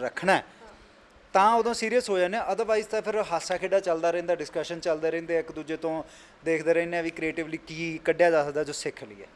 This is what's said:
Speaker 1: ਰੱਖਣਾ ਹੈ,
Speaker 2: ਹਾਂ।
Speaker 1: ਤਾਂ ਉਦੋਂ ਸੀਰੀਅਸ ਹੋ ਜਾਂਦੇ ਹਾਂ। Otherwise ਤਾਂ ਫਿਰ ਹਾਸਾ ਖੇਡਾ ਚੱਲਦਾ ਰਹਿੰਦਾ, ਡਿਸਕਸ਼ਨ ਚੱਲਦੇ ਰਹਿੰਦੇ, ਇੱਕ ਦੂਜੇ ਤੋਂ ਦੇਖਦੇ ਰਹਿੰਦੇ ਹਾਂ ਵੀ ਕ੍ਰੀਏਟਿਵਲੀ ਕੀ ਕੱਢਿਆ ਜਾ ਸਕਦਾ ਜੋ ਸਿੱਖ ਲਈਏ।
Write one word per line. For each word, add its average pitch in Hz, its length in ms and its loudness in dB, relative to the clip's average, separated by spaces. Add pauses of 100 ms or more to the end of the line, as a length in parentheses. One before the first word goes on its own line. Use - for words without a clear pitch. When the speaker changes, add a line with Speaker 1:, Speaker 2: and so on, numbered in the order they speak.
Speaker 1:
ਰੱਖਣਾ 170 320 0
ਹੈ, 160 60 4
Speaker 2:
ਹਾਂ। - 300 -12 (640)
Speaker 1:
ਤਾਂ 202 220 6
ਉਦੋਂ 233 200 2
ਸੀਰੀਅਸ 226 360 0
ਹੋ 190 80 0
ਜਾਂਦੇ 180 180 2
ਹਾਂ। 190 180 -2
Otherwise 214 360 0
ਤਾਂ 220 120 -2
ਫਿਰ 214 300 -2
ਹਾਸਾ 170 240 -2
ਖੇਡਾ 185 240 2
ਚੱਲਦਾ 170 300 0
ਰਹਿੰਦਾ, 175 240 0
ਡਿਸਕਸ਼ਨ 160 460 -6
ਚੱਲਦੇ 160 300 0
ਰਹਿੰਦੇ, 165 280 -2
ਇੱਕ 160 140 -4
ਦੂਜੇ 156 240 -8
ਤੋਂ 160 260 -4 (420)
ਦੇਖਦੇ 160 300 2
ਰਹਿੰਦੇ 170 220 0
ਹਾਂ 170 80 -2
ਵੀ 165 60 -2
ਕ੍ਰੀਏਟਿਵਲੀ 160 460 -4
ਕੀ 160 480 -8
ਕੱਢਿਆ 170 260 6
ਜਾ 156 140 6
ਸਕਦਾ 147 200 -2
ਜੋ 143 80 -8
ਸਿੱਖ - 320 -8
ਲਈਏ। 101 320 -18